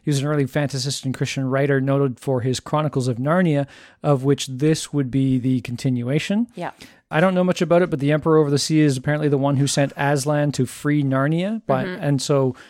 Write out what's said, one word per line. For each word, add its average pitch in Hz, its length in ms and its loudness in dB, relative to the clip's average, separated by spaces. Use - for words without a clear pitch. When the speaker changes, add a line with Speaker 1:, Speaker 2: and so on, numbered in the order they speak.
Speaker 1:
He - 80 -4
was 139 120 0
an 139 60 -2
early 147 180 0
fantasist 139 600 -4
and 131 80 -2
Christian 135 320 -4
writer 135 340 0
noted 139 400 0
for 131 220 -2
his 127 180 -2
Chronicles 147 480 -2
of 120 100 -2
Narnia, 147 500 0
of 143 220 0
which 139 240 0
this 147 440 -2
would 139 200 -2
be 135 260 2
the 127 240 0
continuation. 131 960 -2
Speaker 2:
Yeah. 170 160 -8
Speaker 1:
I 151 80 0
don't 185 160 4
know 180 80 2
much 180 180 0
about 175 220 4
it, 170 80 -2
but 151 80 -4
the 143 140 0
Emperor 156 260 4
Over 147 100 4
the 143 80 2
Sea 156 220 2
is 143 180 4
apparently 151 320 -2
the 143 80 2
one 139 200 2
who 139 100 2
sent 139 280 0
Aslan 147 580 0
to 131 120 0
free 147 380 -2
Narnia. 160 640 0
By, 131 160 0
Speaker 2:
Mm-hmm. 180 200 -8
Speaker 1:
and 143 200 2
so 135 320 2